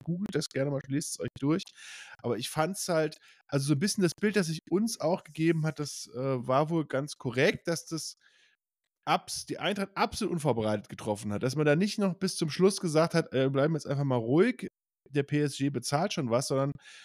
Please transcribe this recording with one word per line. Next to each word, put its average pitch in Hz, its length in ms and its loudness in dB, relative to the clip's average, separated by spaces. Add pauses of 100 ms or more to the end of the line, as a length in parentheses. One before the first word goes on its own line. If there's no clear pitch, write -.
googelt 185 320 -6
das 151 140 -4
gerne 139 220 -2
mal, 135 180 -4
lest 143 220 -4
es - 100 -10
euch - 80 -4 (100)
durch. 156 240 0 (600)
Aber 117 160 -2
ich 127 100 -6
fand's 165 400 -4
halt, 160 300 0 (300)
also 135 180 0
so 151 80 4
ein 139 40 2
bisschen 196 240 0
das 170 160 2
Bild, 208 160 0
das 196 120 2
sich 160 140 -4 (100)
uns 220 280 0
auch 170 240 0
gegeben 160 440 0
hat, 156 120 -4
das, - 360 -8
äh, 120 40 -8
war 135 520 0
wohl 160 160 0
ganz 139 320 -4
korrekt, 135 500 0
dass 165 160 -4
das - 300 -8 (920)
abs-, - 380 0
die - 140 -6
Eintracht 202 380 -2
absolut 196 360 0
unvorbereitet 113 560 0
getroffen 104 460 -4
hat. 98 80 -2
Dass 127 120 0
man 151 120 2
da 147 100 6
nicht 202 220 0
noch 190 160 2
bis - 220 -4
zum 165 120 -2
Schluss 185 320 4
gesagt 160 320 2
hat, 165 220 0
äh, 135 160 4
bleiben 139 240 2
jetzt 151 120 -6
einfach 143 180 -2
mal 131 120 2
ruhig, 147 520 2 (420)
der 139 140 0
P 147 180 0
S 147 160 0
G 139 120 2
bezahlt 143 440 0
schon 135 160 -2
was, 123 180 2
sondern 139 240 0 (320)